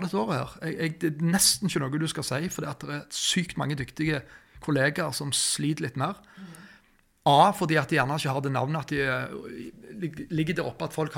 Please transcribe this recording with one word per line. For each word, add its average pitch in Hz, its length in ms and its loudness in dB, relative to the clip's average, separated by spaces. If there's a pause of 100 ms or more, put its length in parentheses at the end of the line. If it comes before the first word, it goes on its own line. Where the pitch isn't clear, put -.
dette 196 160 -2
året 196 180 0
her. - 240 -6
Jeg, 160 160 -4
jeg, 160 240 -2
det 160 80 2
er 165 240 2
nesten - 360 4
ikke 151 140 2
noe 147 200 -2
du - 100 0
skal 151 160 -6
si, 127 100 0 (140)
for 151 120 -6
det 147 40 -4
at 143 160 -10
det 147 140 -6
er - 40 -12 (140)
sykt - 400 0
mange 139 200 -2
dyktige 151 440 -2 (400)
kollegaer 151 520 2
som 143 200 -4
sliter 147 540 0
litt 127 100 -8
mer. 160 240 -4 (1040)
A, 147 260 10
fordi 160 240 2
at 135 140 2
de 160 80 4
gjerne 135 180 2
ikke 147 160 -2
har 139 140 -2
det 135 80 0
navnet 143 320 0
at 151 80 -4
de, 139 80 2
eh, - 960 -6
lig-, 165 320 -6
ligger 160 300 0
der 127 80 -4
oppe, - 160 -6
at - 100 -8
folk 151 220 -2